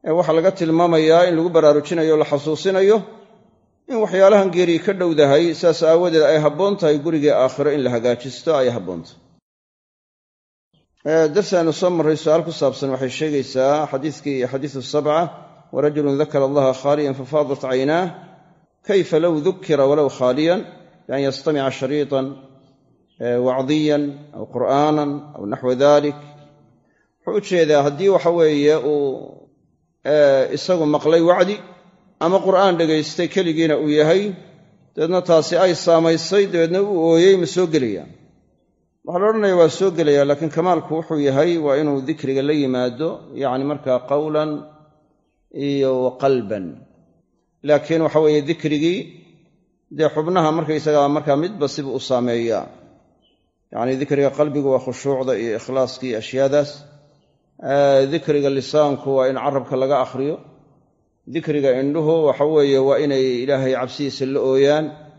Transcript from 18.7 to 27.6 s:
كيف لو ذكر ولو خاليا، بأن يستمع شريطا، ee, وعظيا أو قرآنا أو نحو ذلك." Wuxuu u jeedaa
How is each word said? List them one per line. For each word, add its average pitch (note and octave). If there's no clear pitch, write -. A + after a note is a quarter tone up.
كيف F#3
لو E3
ذكر D#3+
ولو C#3+
خاليا، C3+
بأن C3
يستمع C#3
شريطا، C3+
ee, A#2+
وعظيا C3+
أو G2+
قرآنا C#3+
أو G2
نحو B2+
ذلك." C#3+
Wuxuu G#3
u G3+
jeedaa D#3